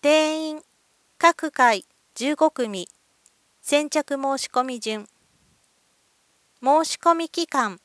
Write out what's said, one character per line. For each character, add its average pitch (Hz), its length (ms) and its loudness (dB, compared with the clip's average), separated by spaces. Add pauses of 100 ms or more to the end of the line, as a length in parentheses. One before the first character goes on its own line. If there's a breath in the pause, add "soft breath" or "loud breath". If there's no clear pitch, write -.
定 311 480 2
員、 302 160 -12 (540)
各 330 320 2
回 226 360 2 (280)
十 277 220 -2
五 311 140 2
組。 208 380 -6 (720)
先 294 300 0
着 294 240 -4
申 269 240 -4
し - 100 -8
込 254 160 -2
み 254 160 -10
順。 214 280 -8 (1500)
申 294 220 4
し - 120 -6
込 339 180 2
み 330 140 -4
期 339 180 -4
間 214 380 -4